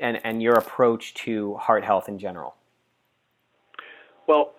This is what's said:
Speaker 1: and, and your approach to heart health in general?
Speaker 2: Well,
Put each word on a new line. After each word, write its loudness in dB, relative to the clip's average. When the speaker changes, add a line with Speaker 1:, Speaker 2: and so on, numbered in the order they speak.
Speaker 1:
and, -4
and -4
your 4
approach 2
to -6
heart 0
health 0
in -10
general? -10
Speaker 2:
Well, 4